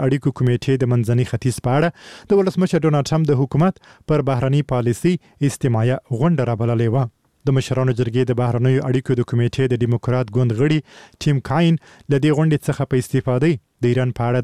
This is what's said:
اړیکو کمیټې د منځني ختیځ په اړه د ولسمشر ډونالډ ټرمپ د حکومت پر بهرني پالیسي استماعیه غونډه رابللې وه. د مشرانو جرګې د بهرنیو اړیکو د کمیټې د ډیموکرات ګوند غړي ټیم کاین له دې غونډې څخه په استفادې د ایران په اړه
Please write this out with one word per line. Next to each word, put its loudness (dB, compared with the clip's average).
اړیکو 0
کمیټې 0
د 2
منځني 2
ختیځ -2
په 0
اړه -4
د 4
ولسمشر 0
ډونالډ 0
ټرمپ 0
د 2
حکومت 0
پر 2
بهرني 0
پالیسي 0
استماعیه 0
غونډه 0
رابللې 0
وه. 0
د 2
مشرانو -2
جرګې 0
د -2
بهرنیو 0
اړیکو 0
د -4
کمیټې 0
د -2
ډیموکرات -2
ګوند 0
غړي 2
ټیم 0
کاین 2
له -4
دې 4
غونډې 2
څخه -2
په 0
استفادې 0
د 2
ایران -2
په -2
اړه 0